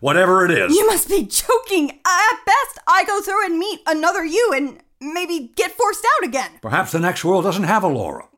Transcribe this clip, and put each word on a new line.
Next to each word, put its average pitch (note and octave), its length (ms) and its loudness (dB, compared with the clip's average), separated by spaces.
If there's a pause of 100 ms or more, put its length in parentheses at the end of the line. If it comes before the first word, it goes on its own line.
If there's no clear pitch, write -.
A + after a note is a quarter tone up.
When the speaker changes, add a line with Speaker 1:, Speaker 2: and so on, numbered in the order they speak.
Speaker 1:
whatever F3+ 440 4
it E3+ 60 2
is. E3 240 2
Speaker 2:
You G#4+ 100 4
must G#4 240 0
be F#4+ 160 2
joking. F#4 640 0
At G#4+ 560 0
best, B4 420 0
I F4+ 180 4
go G4+ 160 -2
through G4+ 240 -2
and E4+ 120 -2
meet F#4 300 -6
another E4 360 0
you F#4 320 0
and C4+ 240 -6 (220)
maybe D#4+ 540 -6
get F#4 160 -2
forced - 340 -2
out A#4+ 220 2
again. A#3+ 240 -6 (100)
Speaker 1:
Perhaps B2+ 300 -2
the D#3+ 80 -2
next F3 260 -2
world F3+ 180 2
doesn't F#3+ 200 -2
have G3 200 0
a F#3 40 2
Laura. F2+ 400 -6 (100)